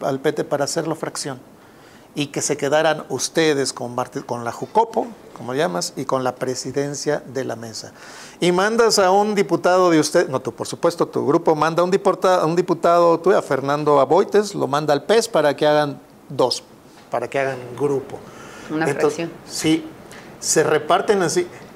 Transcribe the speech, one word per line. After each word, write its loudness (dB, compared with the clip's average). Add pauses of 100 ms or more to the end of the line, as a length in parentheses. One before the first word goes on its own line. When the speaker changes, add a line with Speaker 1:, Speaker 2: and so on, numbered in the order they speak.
Speaker 1:
al -2
P 0
T -4
para -2
hacerlo -4
fracción. -10 (760)
Y -4
que -6
se -2
quedaran 0
ustedes 0
con -10
Marti-, -6
con -8
la -6
Jucopo, -2 (280)
como -10
llamas, -2
y -6
con -2
la -2
presidencia -4
de -8
la -6
mesa. -14 (480)
Y 2
mandas 4
a 4
un 2
diputado 4
de 4
usted, 2
no -2
tú, -6
por -8
supuesto, 0
tu -2
grupo 2
manda 0
a 4
un -2
diporta-, 2
a 0
un 0
diputado 4
tuyo, 4
a 2
Fernando 0
Aboites, 2
lo -2
manda 0
al 0
pes 2
para 2
que 0
hagan 2 (300)
dos, 0 (480)
para -4
que -2
hagan -2 (220)
grupo. -4 (500)
Speaker 2:
Una -2
Speaker 1:
Entonces, 0
Speaker 2:
fracción. -10 (180)
Speaker 1:
sí, 0 (540)
se 0
reparten 2
así. 0 (280)